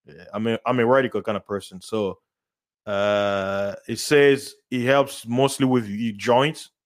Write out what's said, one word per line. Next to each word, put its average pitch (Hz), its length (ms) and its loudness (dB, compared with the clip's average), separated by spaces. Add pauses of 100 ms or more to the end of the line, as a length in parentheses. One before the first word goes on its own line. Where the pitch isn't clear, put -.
Yeah, - 280 -20
I'm 107 140 -2
a, 113 180 -2
I'm 123 140 0
a 113 60 4
radical 123 360 2
kind 104 160 -4
of - 80 -8
person. 95 360 -8
So, 101 380 -6 (680)
uh, 101 880 -2 (120)
it 117 120 -8
says 139 560 2 (140)
it 123 160 -4
helps 135 420 0
mostly 131 380 0
with 123 220 2
your 107 280 -4
joints, 120 560 0 (140)